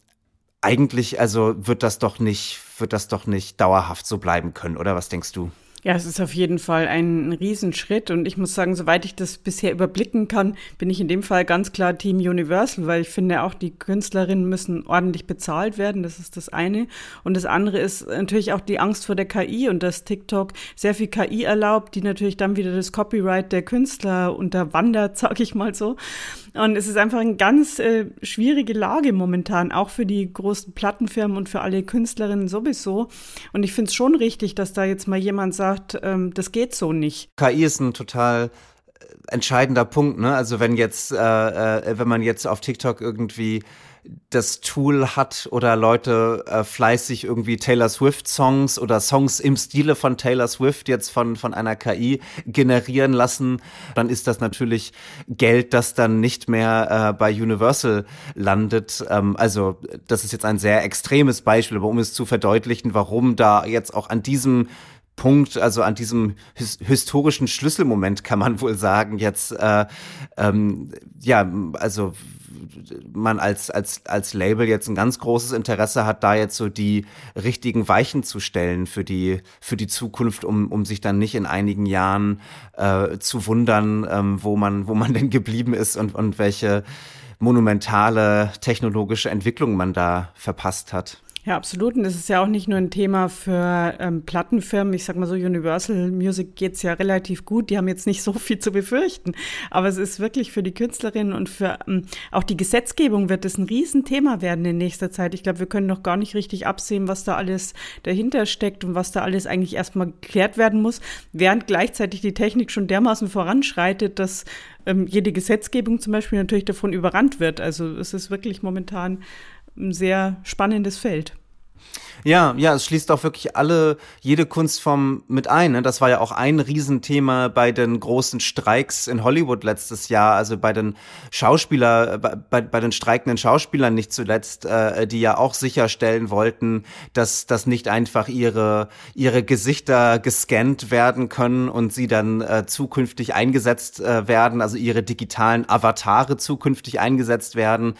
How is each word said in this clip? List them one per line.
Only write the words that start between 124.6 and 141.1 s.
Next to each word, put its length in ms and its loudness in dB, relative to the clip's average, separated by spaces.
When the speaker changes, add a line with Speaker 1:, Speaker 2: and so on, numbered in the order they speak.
Speaker 1:
mit 180 0
ein, 240 4
ne? 100 2
Das 200 0
war 80 6
ja 100 4
auch 140 -2
ein 260 2
Riesenthema 880 0
bei 240 4
den 260 0
großen 440 -2
Streiks 680 0
in 160 -4
Hollywood 400 2
letztes 460 -4
Jahr, 260 6
also 220 0
bei 160 0
den 240 -2
Schauspieler-, 880 4
bei, 180 -2
bei, 260 0
bei 200 -2
den 100 0
streikenden 460 0
Schauspielern 560 2
nicht 180 0
zuletzt, 540 -4
äh, 420 2
die 140 -4
ja 160 4
auch 160 2
sicherstellen 760 0
wollten, 540 0
dass, 320 0
dass 220 0
nicht 200 0
einfach 400 0
ihre, 640 0
ihre 260 4
Gesichter 800 4
gescannt 720 2
werden 380 4